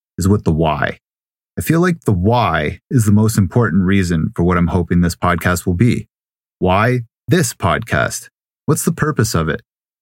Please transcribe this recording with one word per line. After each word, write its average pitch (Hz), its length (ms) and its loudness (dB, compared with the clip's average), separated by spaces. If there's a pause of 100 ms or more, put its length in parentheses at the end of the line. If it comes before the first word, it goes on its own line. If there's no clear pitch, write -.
(160)
is 92 120 0
with 104 160 2
the 87 80 2
why. 78 480 -2 (580)
I - 40 -6
feel 165 180 0
like 175 220 0
the 113 100 0
why 87 680 0 (100)
is 113 160 2
the 104 60 4
most 107 260 2
important 95 460 0
reason 90 500 0
for 87 100 -2
what 87 140 2
I'm 87 100 2
hoping 87 320 0
this 85 160 0
podcast 90 500 -2
will 92 80 0
be. 90 340 0 (500)
Why 104 420 2 (280)
this 156 260 2
podcast? - 760 -2 (380)
What's 156 180 0
the 170 80 0
purpose 151 420 -2
of 80 140 0
it? - 140 -4 (400)